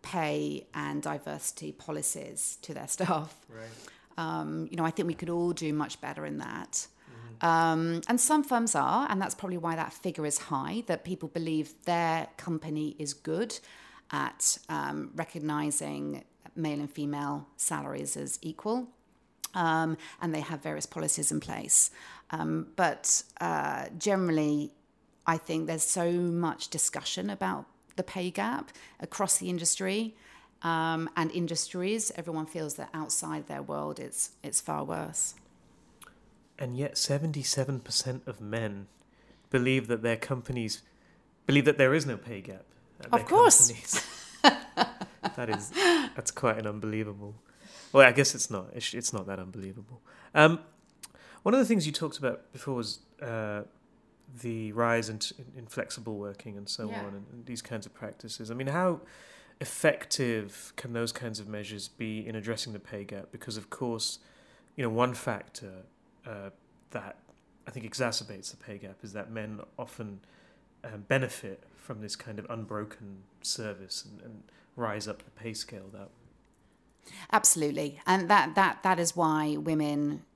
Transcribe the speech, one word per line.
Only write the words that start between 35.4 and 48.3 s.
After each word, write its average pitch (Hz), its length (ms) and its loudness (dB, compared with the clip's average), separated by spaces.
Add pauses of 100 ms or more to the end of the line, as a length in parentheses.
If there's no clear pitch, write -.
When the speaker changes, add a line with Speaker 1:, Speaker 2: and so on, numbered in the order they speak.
Speaker 2:
And 123 180 -4
yet 139 220 -2
seventy-seven 139 840 0
percent - 460 -2
of 117 140 -10
men 104 480 -4 (600)
believe 131 360 4
that 113 160 0
their 117 140 4
companies, 120 640 -4 (640)
believe 143 180 8
that 143 140 6
there 135 160 8
is 151 120 2
no 123 100 -4
pay 104 240 -10
gap 92 240 -14 (360)
at - 60 -14
Speaker 1:
Of - 60 0
Speaker 2:
their 233 120 4
Speaker 1:
course. - 440 10
Speaker 2:
companies. - 360 -2 (380)
<laughs> - 920 2
That 123 140 -2
is, - 200 -2 (440)
that's - 160 -2
quite 113 280 2
an 110 80 -4
unbelievable. 104 680 -4 (580)
Well, 139 140 12
I 123 60 12
guess 135 220 6